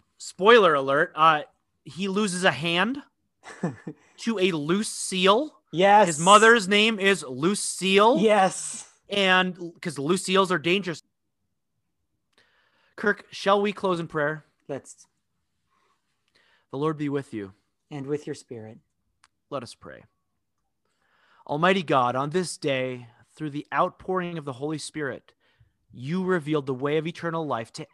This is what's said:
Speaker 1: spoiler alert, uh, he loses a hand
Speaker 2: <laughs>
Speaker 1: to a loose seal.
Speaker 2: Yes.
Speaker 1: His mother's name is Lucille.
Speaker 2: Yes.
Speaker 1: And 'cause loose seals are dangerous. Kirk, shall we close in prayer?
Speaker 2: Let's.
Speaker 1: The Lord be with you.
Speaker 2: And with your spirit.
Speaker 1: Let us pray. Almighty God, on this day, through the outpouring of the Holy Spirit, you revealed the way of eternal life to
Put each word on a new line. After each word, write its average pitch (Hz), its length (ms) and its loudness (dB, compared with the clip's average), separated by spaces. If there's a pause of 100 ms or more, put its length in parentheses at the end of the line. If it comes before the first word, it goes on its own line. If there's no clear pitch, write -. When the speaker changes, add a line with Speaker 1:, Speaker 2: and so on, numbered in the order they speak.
(160)
Speaker 1:
spoiler 196 580 4
alert, 139 400 0
uh, 156 280 4 (420)
he 170 240 -8
loses 185 360 -2
a 185 80 4
hand 175 500 -2 (600)
Speaker 2:
<laughs> - 560 -10
Speaker 1:
to 226 200 -4
a 185 140 2
loose 165 360 -2
seal. 202 680 0 (160)
Speaker 2:
Yes. 196 340 6
Speaker 1:
His 156 120 -2
mother's 208 480 8
name 208 320 2
is 196 300 2
Lucille. 190 920 2
Speaker 2:
Yes. 202 680 0 (220)
Speaker 1:
And 185 460 2 (260)
'cause 160 160 -8
loose 165 260 0
seals 185 260 2
are 175 80 0
dangerous. 170 440 -4 (1900)
Kirk, - 340 -4
shall 202 300 2
we 202 120 -2
close 185 280 -4
in 165 80 -8
prayer? 151 360 -4 (220)
Speaker 2:
Let's. - 400 -14 (1600)
Speaker 1:
The 135 80 -10
Lord 156 180 -2
be 147 120 -4
with 139 240 -6
you. 101 200 -10 (380)
Speaker 2:
And 139 160 -10
with 147 200 -6
your 151 80 -10
spirit. 110 440 -18 (720)
Speaker 1:
Let 135 120 -10
us 113 120 -18
pray. 65 300 -20 (1400)
Almighty 175 360 0
God, 131 340 0
on 143 140 -4
this 175 280 -6
day, 127 480 -6 (280)
through 156 160 -10
the 147 220 -12
outpouring 175 640 -4
of 151 80 -10
the 143 100 -8
Holy 147 240 -8
Spirit, 135 540 -10 (580)
you 156 340 -8
revealed 151 420 -2
the 135 80 -4
way 143 240 -2
of 156 80 -4
eternal 165 400 -6
life 117 280 -8
to 160 200 -16